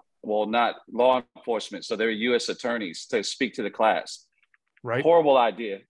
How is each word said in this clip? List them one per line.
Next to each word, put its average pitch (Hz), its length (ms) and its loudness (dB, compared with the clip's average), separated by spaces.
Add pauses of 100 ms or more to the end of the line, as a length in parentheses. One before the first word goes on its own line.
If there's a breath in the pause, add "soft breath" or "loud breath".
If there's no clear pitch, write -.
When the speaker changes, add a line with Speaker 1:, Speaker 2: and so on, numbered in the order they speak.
(220)
Speaker 1:
well, 107 240 -2
not 113 300 0 (120)
law 127 320 2 (160)
enforcement, 104 480 -6
so 113 120 -6
they 110 80 -2
were 113 80 0
U 117 240 0
S - 120 -2
attorneys 110 580 -6
to 107 180 -2
speak - 300 -4
to 117 100 -8
the 101 60 -6
class. - 540 0 (600)
Speaker 2:
Right. 123 180 -2
Speaker 1:
Horrible 156 340 6
idea. 110 540 0